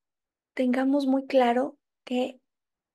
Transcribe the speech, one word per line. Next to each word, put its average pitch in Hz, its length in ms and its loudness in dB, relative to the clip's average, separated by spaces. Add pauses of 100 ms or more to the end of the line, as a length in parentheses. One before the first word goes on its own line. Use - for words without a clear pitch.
(540)
tengamos 262 520 0
muy 269 200 0
claro 254 500 0 (280)
que 254 340 -6 (560)